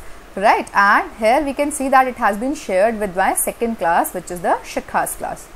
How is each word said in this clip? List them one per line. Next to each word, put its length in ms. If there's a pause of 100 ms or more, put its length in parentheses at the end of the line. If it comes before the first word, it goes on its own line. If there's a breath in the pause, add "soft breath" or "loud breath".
(360 loud breath)
right? 380
And 440
here 260
we 100
can 180
see 180
that 180
it 80
has 220
been 180
shared 440
with 160
my 180
second 440
class, 360
which 180
is 100
the 220
Shikha's 520
class. 400